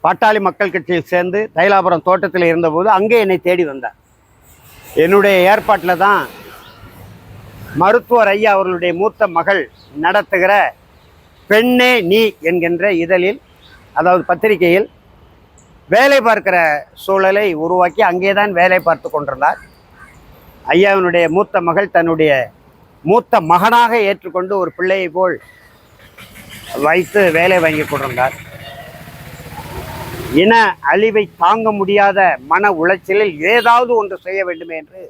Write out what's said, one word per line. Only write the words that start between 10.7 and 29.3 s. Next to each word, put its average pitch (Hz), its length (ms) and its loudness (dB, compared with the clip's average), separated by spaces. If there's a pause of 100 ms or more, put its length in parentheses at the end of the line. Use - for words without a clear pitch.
பெண்ணே 247 420 2 (200)
நீ 214 100 4 (280)
என்கின்ற 175 420 -2 (120)
இதழில் 185 360 -2 (600)
அதாவது 175 300 2
பத்திரிகையில் 180 580 0 (1080)
வேலை 277 320 4
பார்க்கிற 190 300 0 (460)
சூழலை 196 440 0 (160)
உருவாக்கி 180 380 0 (100)
அங்கேதான் 196 480 -2
வேலை 185 280 4
பார்த்து 165 220 -2
கொண்டிருந்தார். 143 500 -4 (1120)
ஐயாவினுடைய 180 520 2 (100)
மூத்த 202 320 -2
மகள் 185 300 -2
தன்னுடைய 160 340 2 (800)
மூத்த 226 300 2 (120)
மகனாக 226 420 2 (160)
ஏற்றுக்கொண்டு 185 520 -6
ஒரு 170 160 -4
பிள்ளையை 185 300 -2 (100)
போல் 180 180 0 (1500)
வைத்து 180 360 0 (160)
வேலை 180 260 2
வாங்கி 156 220 -2
கொண்டிருந்தார். 131 500 -4 (2000)